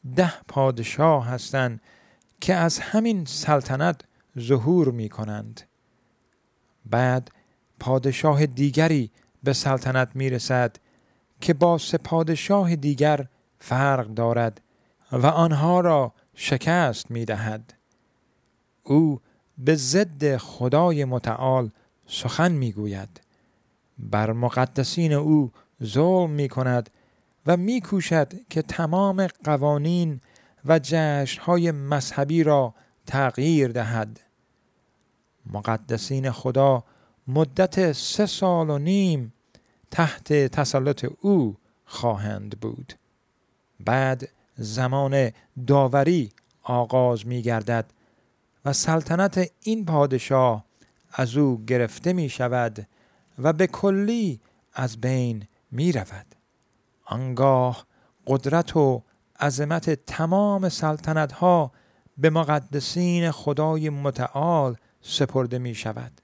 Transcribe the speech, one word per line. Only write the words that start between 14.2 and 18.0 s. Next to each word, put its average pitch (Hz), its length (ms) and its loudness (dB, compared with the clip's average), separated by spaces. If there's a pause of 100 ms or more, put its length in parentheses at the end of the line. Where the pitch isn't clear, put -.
و 127 140 2
آنها 165 540 2
را 151 320 2 (220)
شکست 147 760 -2
می‌دهد. 110 640 -6 (1080)